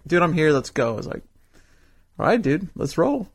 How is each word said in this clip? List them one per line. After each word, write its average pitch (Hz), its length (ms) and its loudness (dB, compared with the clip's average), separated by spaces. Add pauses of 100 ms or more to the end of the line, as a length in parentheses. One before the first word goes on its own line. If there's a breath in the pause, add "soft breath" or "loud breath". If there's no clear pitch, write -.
"Dude, 175 160 2
I'm 170 120 2
here, 156 180 2
let's 135 200 0
go." 117 220 -2
I 104 40 -6
was 120 100 -10
like, - 160 -10 (960)
"All - 60 -2
right, 220 160 2
dude, 160 340 0
let's - 220 -6
roll, 247 380 0